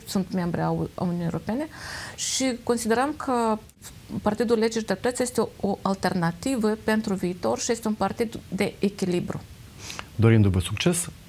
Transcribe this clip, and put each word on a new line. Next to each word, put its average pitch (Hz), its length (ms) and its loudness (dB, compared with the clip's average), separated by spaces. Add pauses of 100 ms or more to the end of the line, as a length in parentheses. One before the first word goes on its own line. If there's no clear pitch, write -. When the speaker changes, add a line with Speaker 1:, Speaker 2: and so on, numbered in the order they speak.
Speaker 1:
sunt 190 260 -2
membri 175 300 0
au, 165 320 0
a - 80 -4
Uniunii 175 220 0
Europene 202 440 -4 (460)
și 262 480 -2
considerăm 233 540 2
că 226 420 0 (640)
Partidul 220 360 2
Legii 226 220 2
și 220 60 -4
Dreptății 247 380 0
este 240 160 -2
o, - 80 2 (120)
o 202 220 0
alternativă 196 1000 0
pentru 220 300 2
viitor 185 440 0
și - 140 0
este 226 160 -2
un 214 60 2
partid 220 440 -2 (100)
de 190 300 0
echilibru. 185 640 0 (720)
Speaker 2:
Dorindu-vă 107 460 8
succes, 170 480 0 (200)